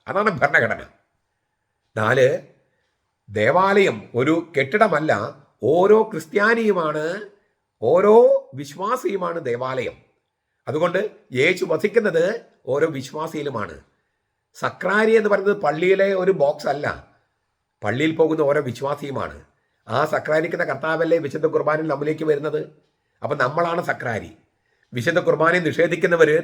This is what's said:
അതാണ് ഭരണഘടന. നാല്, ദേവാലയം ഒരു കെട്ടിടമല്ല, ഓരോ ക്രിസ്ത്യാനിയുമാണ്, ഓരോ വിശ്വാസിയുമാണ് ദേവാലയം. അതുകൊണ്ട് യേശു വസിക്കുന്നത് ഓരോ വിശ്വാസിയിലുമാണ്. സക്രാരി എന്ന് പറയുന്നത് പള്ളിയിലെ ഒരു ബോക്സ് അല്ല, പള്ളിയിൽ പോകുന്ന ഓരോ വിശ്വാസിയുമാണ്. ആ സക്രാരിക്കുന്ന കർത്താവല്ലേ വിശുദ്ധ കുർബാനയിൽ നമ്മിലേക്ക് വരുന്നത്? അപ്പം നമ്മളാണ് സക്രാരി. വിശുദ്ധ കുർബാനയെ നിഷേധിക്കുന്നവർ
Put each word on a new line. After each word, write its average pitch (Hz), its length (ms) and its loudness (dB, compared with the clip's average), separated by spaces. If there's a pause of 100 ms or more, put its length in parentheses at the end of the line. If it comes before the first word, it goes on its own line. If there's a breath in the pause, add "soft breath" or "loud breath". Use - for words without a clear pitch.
അതാണ് 196 220 0
ഭരണഘടന. 135 520 0 (1120)
നാല്, 123 340 4 (1000)
ദേവാലയം 151 840 2
ഒരു 160 420 0
കെട്ടിടമല്ല, 156 540 2 (520)
ഓരോ 185 400 4
ക്രിസ്ത്യാനിയുമാണ്, 196 1000 -2 (760)
ഓരോ 185 340 6 (400)
വിശ്വാസിയുമാണ് 175 920 -6
ദേവാലയം. 123 520 -4 (680)
അതുകൊണ്ട് 170 340 -2 (320)
യേശു 175 320 2
വസിക്കുന്നത് 202 600 -2 (400)
ഓരോ 143 220 -2
വിശ്വാസിയിലുമാണ്. 139 880 -8 (840)
സക്രാരി 214 580 0
എന്ന് 208 140 4
പറയുന്നത് 196 320 0
പള്ളിയിലെ 185 520 2
ഒരു 185 180 0
ബോക്സ് 147 360 0
അല്ല, 143 200 -4 (960)
പള്ളിയിൽ 143 320 -2
പോകുന്ന 156 260 0
ഓരോ 147 200 2
വിശ്വാസിയുമാണ്. 131 760 -6 (500)
ആ 127 180 0
സക്രാരിക്കുന്ന 156 580 -2
കർത്താവല്ലേ 160 540 -2
വിശുദ്ധ 156 280 -4
കുർബാനയിൽ 156 420 0
നമ്മിലേക്ക് 151 380 -4
വരുന്നത്? 147 360 -2 (600)
അപ്പം 143 140 -4
നമ്മളാണ് 165 460 0
സക്രാരി. 113 480 -6 (640)
വിശുദ്ധ 160 260 0
കുർബാനയെ 165 400 2
നിഷേധിക്കുന്നവർ 170 720 2 (140)